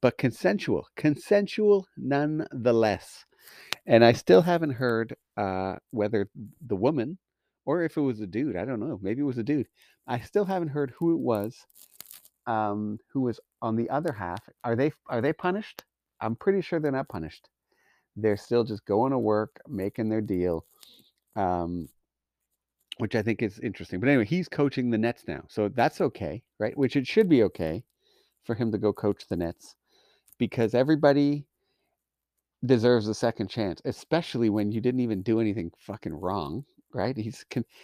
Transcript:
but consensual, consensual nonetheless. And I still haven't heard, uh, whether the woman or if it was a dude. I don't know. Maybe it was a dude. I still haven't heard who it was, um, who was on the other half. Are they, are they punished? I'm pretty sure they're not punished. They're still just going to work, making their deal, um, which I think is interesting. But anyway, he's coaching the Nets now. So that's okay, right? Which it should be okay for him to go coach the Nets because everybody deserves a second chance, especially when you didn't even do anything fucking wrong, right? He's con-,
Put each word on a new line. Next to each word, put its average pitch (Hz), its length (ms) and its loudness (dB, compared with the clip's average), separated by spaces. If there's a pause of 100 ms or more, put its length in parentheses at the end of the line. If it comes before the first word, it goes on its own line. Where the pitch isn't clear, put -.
but 123 180 2
consensual, 127 800 0
consensual 202 880 2 (100)
nonetheless. 127 1300 0 (640)
And 117 180 8
I 117 100 10
still 180 280 8
haven't 165 300 2
heard, 117 420 -2 (220)
uh, 95 400 -2 (160)
whether 104 360 0 (380)
the 107 100 -2
woman 151 420 0 (480)
or 165 180 0
if 160 120 -6
it 160 40 0
was 127 200 -2
a 107 60 -8
dude. 107 300 -4
I 87 80 -4
don't 117 160 -6
know. 107 200 -6
Maybe 104 200 -4
it 147 40 -2
was 127 140 -4
a 113 60 -4
dude. 135 240 -2 (400)
I 123 100 -2
still 202 280 -2
haven't 180 220 -4
heard 139 300 -4
who 170 140 0
it 156 80 -2
was, 117 440 -4 (840)
um, 107 520 -2 (140)
who 139 80 -2
was 123 180 -2 (240)
on 113 140 -2
the 117 140 -2
other 151 220 -2
half. 95 360 -10 (160)
Are 117 100 -2
they, 135 160 2 (180)
are 120 120 -4
they 139 120 0
punished? 185 520 -6 (380)
I'm 113 120 -2
pretty 196 280 0
sure 165 180 -4
they're 151 100 -2
not 135 200 -4
punished. 80 380 -12 (680)
They're 104 220 0
still 120 260 0
just 107 220 -8
going 117 260 2
to 135 60 0
work, 107 500 0
making 101 400 -4
their 110 140 0
deal, 90 420 0 (720)
um, 87 520 -2 (1080)
which - 180 -4
I 113 80 2
think 107 200 -2
is 104 180 -4
interesting. 104 400 -8
But 120 80 0
anyway, 135 160 4
he's 175 240 -2
coaching 135 420 -2
the 113 80 2
Nets 117 300 -2
now. 71 200 -10
So 104 200 0
that's 127 320 0
okay, 104 420 -4 (160)
right? 107 180 -4
Which 135 200 0
it 131 100 0
should 214 220 4
be 139 160 6
okay 87 400 -2 (600)
for 117 100 -4
him 113 180 -2
to 104 60 0
go 104 140 2
coach - 360 -4
the 92 80 -4
Nets 85 400 -6 (600)
because 117 360 0
everybody 143 720 4 (1200)
deserves 120 440 4
a 107 60 0
second 110 340 -2
chance, 107 360 -4
especially 131 640 -2
when 104 240 0
you 113 80 -4
didn't 127 200 0
even 110 220 -2
do 113 180 2
anything 98 380 -2
fucking 98 360 -10
wrong, 90 500 -6 (300)
right? 123 220 -2
He's 120 340 -8
con-, 120 140 -2 (200)